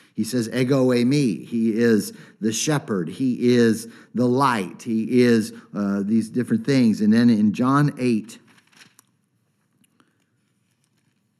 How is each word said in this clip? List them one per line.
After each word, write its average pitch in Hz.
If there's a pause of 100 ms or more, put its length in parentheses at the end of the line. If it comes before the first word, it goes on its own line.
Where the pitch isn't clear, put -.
(200)
He 107
says, 113
"Ego 127
eimi." 120
He 113
is 113 (300)
the 110
shepherd. 113
He 123
is 113 (260)
the 123
light. 123
He 113
is, 117 (180)
uh, 101
these 110
different 113
things. 120
And 107
then 120
in 104
John 139
eight, 117 (3000)